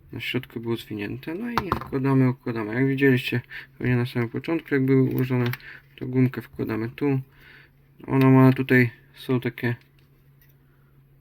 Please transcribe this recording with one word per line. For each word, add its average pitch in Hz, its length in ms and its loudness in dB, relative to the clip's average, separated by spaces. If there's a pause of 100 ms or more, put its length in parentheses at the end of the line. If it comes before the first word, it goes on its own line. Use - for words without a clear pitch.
(120)
na 113 80 -12
środku - 400 -8
było 117 180 -4
zwinięte, 110 580 -10
no 240 160 -8
i 220 180 -4
wkładamy, 135 600 0
układamy. 113 440 -6
Jak 131 140 0
widzieliście 131 540 2 (360)
pewnie 123 180 0
na 120 100 0
samym 120 240 -4
początku, 156 460 -4
jak 131 100 0
były 135 160 4
ułożone, 127 500 0 (440)
to 131 100 -10
gumkę 127 360 0
wkładamy 110 480 -6
tu. 135 320 -2 (840)
Ona 131 220 4
ma 131 240 8
tutaj, 127 360 2 (260)
są 127 240 -4
takie 120 360 -4 (1500)